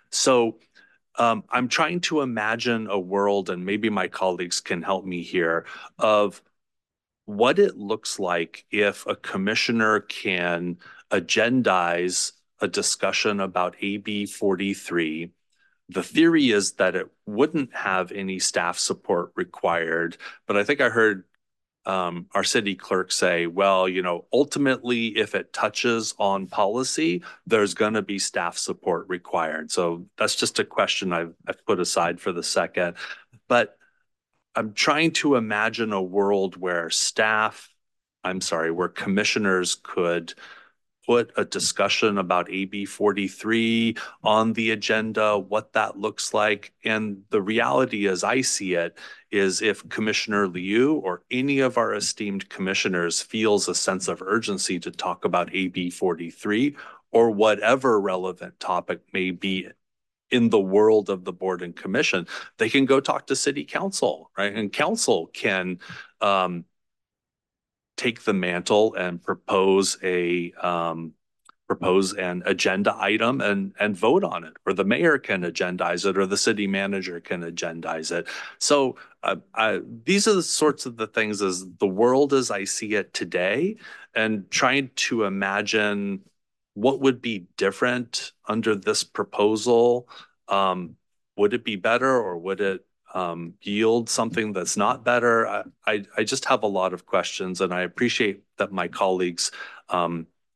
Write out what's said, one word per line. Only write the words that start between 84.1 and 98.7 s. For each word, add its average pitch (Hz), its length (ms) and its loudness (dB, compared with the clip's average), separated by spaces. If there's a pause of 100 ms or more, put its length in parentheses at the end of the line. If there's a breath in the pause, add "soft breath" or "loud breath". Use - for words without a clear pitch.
and 110 340 -2
trying 131 460 2
to 113 300 0
imagine 101 960 -2 (520)
what 131 280 0
would 127 200 2
be 107 240 -6 (100)
different 123 760 -2 (160)
under 110 260 0
this 104 300 0
proposal. 117 1040 2 (400 loud breath)
Um, 92 480 0 (400)
would 101 180 4
it 120 100 -4
be 110 120 -6
better, 117 340 2
or 101 300 0
would 95 220 -4
it 95 220 -2 (300)
um, 85 480 -6
yield 113 480 0
something 113 440 -2
that's 92 240 -2
not 110 260 0
better? 117 440 4
I, 101 160 -4 (220)
I, 107 200 -2 (120)
I 113 60 0
just 135 220 -4
have 127 180 2
a 110 40 0
lot 92 260 0
of 87 120 -12
questions, 92 560 -2
and 90 120 0
I 90 80 -2
appreciate 104 640 -2 (140)
that 95 140 -2